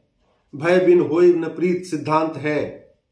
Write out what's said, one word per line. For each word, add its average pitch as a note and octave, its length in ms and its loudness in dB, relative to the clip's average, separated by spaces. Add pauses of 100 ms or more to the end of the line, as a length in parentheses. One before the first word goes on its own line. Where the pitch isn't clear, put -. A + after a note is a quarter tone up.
(560)
"भय F3 240 2
बिन F3 200 4
होय D#3+ 280 2
न E3 160 2
प्रीत" E3 420 -4
सिद्धांत D#3 520 -4
है, C#3+ 560 -8 (180)